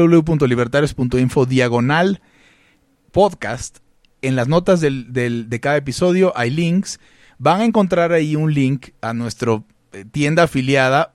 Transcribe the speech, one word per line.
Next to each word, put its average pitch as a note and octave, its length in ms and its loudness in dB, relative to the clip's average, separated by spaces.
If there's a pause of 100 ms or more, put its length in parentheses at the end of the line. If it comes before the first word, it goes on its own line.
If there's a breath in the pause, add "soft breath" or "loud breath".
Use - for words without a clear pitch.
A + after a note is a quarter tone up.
W E3+ 60 6
W E3 160 6
punto D3+ 240 0
libertarios B2 480 0
punto B2+ 240 -2
info B2+ 280 2
diagonal B2+ 720 0 (920 soft breath)
podcast, E3 680 -2 (460)
en C3 120 -2
las B2 120 -2
notas F3 340 2
del, C3 320 -2
del, A#2+ 360 -4
de A#2 100 -4
cada C#3+ 180 -2
episodio F3+ 580 0
hay A#2+ 160 -2
links. E3+ 480 -2 (400 soft breath)
Van E3 220 2
a A#3 40 2
encontrar F#3 460 2
ahí D#3 240 0
un D#3 180 0
link C3+ 360 -2 (120)
a A2+ 120 -6
nuestra, A#2 480 -4 (320)
eh, G2 180 -16
tienda D3+ 320 0
afiliada C3+ 720 0